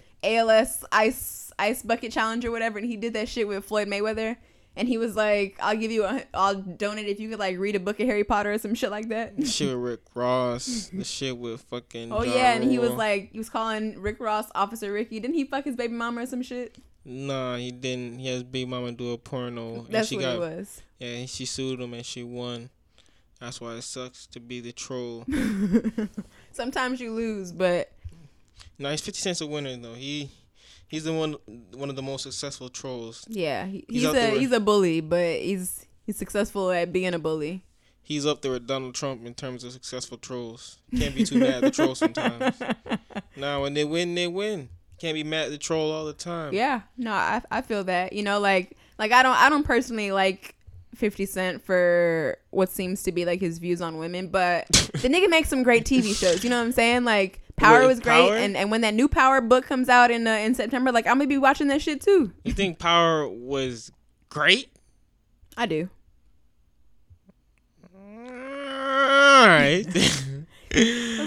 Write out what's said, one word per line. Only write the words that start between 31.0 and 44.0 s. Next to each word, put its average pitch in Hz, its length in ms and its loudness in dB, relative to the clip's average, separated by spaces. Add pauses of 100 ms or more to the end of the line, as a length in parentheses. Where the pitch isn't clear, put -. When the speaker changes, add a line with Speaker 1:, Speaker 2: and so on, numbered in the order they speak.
Speaker 2:
the 160 80 -2
one, 156 240 -2 (360)
one 139 160 -8
of 135 60 -8
the 135 80 -8
most 135 220 -8
successful 135 440 -12
trolls. 120 600 -12
Speaker 1:
Yeah, 160 380 -4
he, 190 220 -10
Speaker 2:
He's 240 140 -4
Speaker 1:
he's - 40 0
Speaker 2:
out - 40 2
Speaker 1:
a, 285 40 0
Speaker 2:
there. 226 240 2
Speaker 1:
he's 254 140 0
a 233 80 4
bully, 196 400 4
but 170 400 0
he's, 185 460 -6 (180)
he's 208 120 -6
successful 202 560 -2
at 175 200 0
being 185 220 0
a 170 60 -4
bully. 156 440 -4 (380)
Speaker 2:
He's 147 240 -4
up 147 160 0
there 135 100 -2
with 120 140 -6
Donald 131 300 -6
Trump 131 280 -6
in 120 100 -14
terms 127 280 -10
of 123 100 -14
successful 127 460 -12
trolls. 120 600 -12 (180)
Can't 277 180 -2
be - 100 0
too 247 140 0
mad 254 120 4
at 262 120 -2
the 269 80 4
trolls 294 300 0
sometimes. 262 600 -2 (400)
Speaker 1:
<laughs> - 360 -14
Speaker 2:
Nah, 143 260 -4
when 143 120 -4
they 151 100 0
win, 170 320 -2